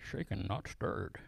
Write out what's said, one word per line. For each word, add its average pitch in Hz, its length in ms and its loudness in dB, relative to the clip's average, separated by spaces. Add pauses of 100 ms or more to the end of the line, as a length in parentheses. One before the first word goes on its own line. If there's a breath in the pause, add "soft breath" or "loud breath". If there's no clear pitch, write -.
Shaken, 95 440 0
not 107 200 2
stirred. - 600 0